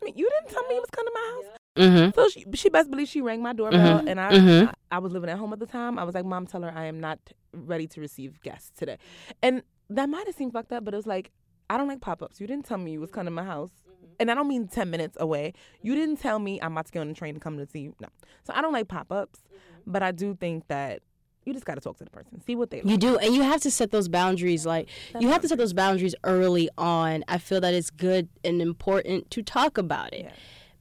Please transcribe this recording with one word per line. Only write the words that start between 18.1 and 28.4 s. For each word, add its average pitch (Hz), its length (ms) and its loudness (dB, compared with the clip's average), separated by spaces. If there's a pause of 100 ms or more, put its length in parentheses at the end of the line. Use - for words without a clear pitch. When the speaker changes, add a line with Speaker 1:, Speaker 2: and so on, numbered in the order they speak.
Speaker 1:
So - 100 -12
I 262 80 -2
don't 311 120 0
like 226 140 -2
pop-ups, 185 520 -8 (480)
but 196 160 -2
I 185 80 0
do 185 240 -6
think 170 320 -8
that 139 340 -6 (440)
you 269 80 -8
just 254 120 -12
gotta - 160 -10
talk - 180 -12
to - 40 -20
the - 80 -20
person, - 340 -20
see 240 100 -4
what 240 140 -2
they - 100 -12
Speaker 2:
You - 120 -14
Speaker 1:
like. 214 80 4
Speaker 2:
do, 233 180 4
and 220 160 2
you 269 80 6
have 285 200 4
to 285 100 0
set 220 200 0
those 202 180 0
boundaries. 180 560 2
Like, 165 240 -2 (240)
Speaker 1:
Set 233 100 -4
Speaker 2:
you 240 60 4
have 339 120 4
to 339 60 0
set 311 100 0
Speaker 1:
boundaries. 233 120 2
Speaker 2:
those 180 40 -4
boundaries 190 420 2 (100)
early 180 520 4
on. 165 520 0
I 175 100 -2
feel 185 220 -2
that 180 120 2
it's 175 160 -2
good 180 380 0 (160)